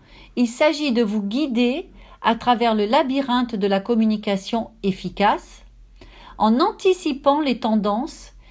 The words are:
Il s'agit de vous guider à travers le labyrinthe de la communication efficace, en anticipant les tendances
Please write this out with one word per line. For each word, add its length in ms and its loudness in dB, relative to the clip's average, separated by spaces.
Il 120 2
s'agit 440 0
de 100 2
vous 180 -2
guider 680 -2
à 120 2
travers 400 0
le 120 0
labyrinthe 680 0
de 120 0
la 140 0
communication 920 -2
efficace, 840 -2
en 240 4
anticipant 800 0
les 200 -2
tendances 720 -2